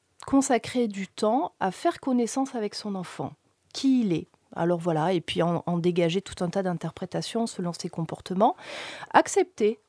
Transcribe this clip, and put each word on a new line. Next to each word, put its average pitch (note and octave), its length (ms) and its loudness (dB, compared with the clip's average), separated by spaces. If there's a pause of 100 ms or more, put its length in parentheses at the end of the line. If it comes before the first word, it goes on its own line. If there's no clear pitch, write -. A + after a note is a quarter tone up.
(280)
consacrer B3+ 600 2
du G3 200 -6
temps B3 520 0
à F#3 120 0
faire - 280 -2
connaissance B3+ 540 0
avec G#3+ 220 -4
son G#3 200 -8
enfant, E3 380 -8 (400)
qui C4 280 4
il G3 120 2
est. F3+ 140 -2 (280)
Alors E3+ 220 2
voilà, E3 360 2
et E3 80 2
puis - 200 -2
en, E3+ 240 2
en F3 120 0
dégager E3+ 440 2
tout - 220 -8
un F3 60 -2
tas G3 120 -2
d'interprétations F3+ 840 -4
selon F3 260 -4
ses - 160 -8
comportements. F#3 680 0 (560)
Accepter - 760 4